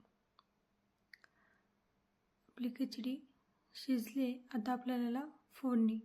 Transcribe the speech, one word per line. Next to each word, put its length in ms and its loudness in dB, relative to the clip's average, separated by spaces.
आपली 300 -4
खिचडी 400 -4
शिजली. 560 0
आता 180 0
आपल्याला 540 0
फोडणी, 520 4